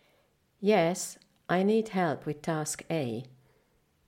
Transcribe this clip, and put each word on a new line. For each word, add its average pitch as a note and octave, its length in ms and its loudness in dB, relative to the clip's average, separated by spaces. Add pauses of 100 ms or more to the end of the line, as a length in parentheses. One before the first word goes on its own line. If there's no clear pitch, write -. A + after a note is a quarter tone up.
(580)
Yes, F#3+ 580 2 (320)
I F3+ 140 2
need G#3+ 260 2
help E3 380 -2
with D3 140 -6
task D#3 480 -4
A. B2+ 380 -4 (800)